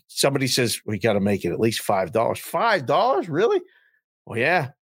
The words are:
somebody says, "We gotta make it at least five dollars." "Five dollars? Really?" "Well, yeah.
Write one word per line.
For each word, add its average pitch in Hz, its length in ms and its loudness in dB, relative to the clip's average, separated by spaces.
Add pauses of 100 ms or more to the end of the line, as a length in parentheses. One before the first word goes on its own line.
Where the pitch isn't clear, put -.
somebody 135 400 0
says, 123 380 0
"We 104 120 -4
gotta 101 220 2
make 101 240 0
it 87 80 -2
at - 80 -4
least 113 220 0
five - 320 -2
dollars." 113 260 0
"Five 185 460 0
dollars? 214 420 2
Really?" 220 320 0 (680)
"Well, 113 140 -6
yeah. 147 300 2 (140)